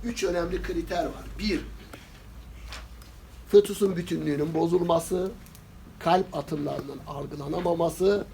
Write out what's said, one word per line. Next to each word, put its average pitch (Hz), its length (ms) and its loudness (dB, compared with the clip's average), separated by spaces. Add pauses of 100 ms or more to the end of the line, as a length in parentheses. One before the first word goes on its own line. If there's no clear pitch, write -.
üç 233 200 -2
önemli 175 380 0
kriter 175 420 -2
var. - 200 -6 (140)
Bir, 196 220 0 (1900)
fötüsün 202 480 6
bütünlüğünün 156 580 0
bozulması, 170 760 4 (680)
kalp 185 380 4
atımlarının 139 720 -4
algılanamaması 165 1300 0